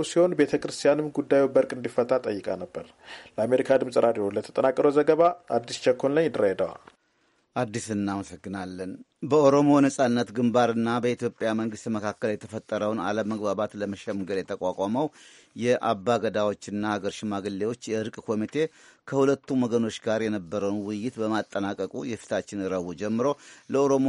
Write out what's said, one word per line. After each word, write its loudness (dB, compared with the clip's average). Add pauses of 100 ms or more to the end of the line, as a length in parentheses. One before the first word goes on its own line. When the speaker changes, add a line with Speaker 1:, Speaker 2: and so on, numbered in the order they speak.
Speaker 1:
ሲሆን፣ 2
ቤተ 4
ክርስቲያንም 0
ጉዳዩ 4
በእርቅ 2
እንዲፈታ 0
ጠይቃ -4 (120)
ነበር። -12 (460)
ለአሜሪካ 2
ድምጽ 0
ራዲዮ 2
ለተጠናቀረው 2
ዘገባ 4 (320)
አዲስ -2
ቸኮል 2
ነኝ፣ 2
ድሬዳዋ። 0 (840)
Speaker 2:
አዲስ -4
እናመሰግናለን። -6 (320)
በኦሮሞ 6 (100)
ነጻነት 2
ግንባርና 2 (100)
በኢትዮጵያ -4
መንግስት -4
መካከል -4
የተፈጠረውን -4
አለመግባባት -2
ለመሸምገል -6
የተቋቋመው -2 (480)
የአባ 0 (120)
ገዳዎችና -4
ሀገር -4
ሽማግሌዎች -6
የእርቅ -6
ኮሚቴ -4 (520)
ከሁለቱም 2
ወገኖች 0
ጋር 0
የነበረውን -2
ውይይት -6
በማጠናቀቁ -4 (120)
የፊታችን -6
ረቡዕ -4
ጀምሮ -2 (420)
ለኦሮሞ 2